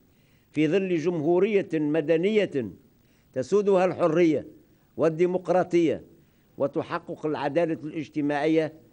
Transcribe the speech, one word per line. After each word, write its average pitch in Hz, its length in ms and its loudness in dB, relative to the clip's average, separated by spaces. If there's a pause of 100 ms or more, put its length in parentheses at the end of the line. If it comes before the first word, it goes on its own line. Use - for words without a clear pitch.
(520)
في 156 160 0
ظل 180 300 0
جمهورية 175 760 0
مدنية 160 960 0 (600)
تسودها 190 520 2
الحرية 160 600 2 (500)
والديمقراطية 170 1080 0 (540)
وتحقق 151 680 -6
العدالة 151 580 -2
الاجتماعية 151 920 -2 (200)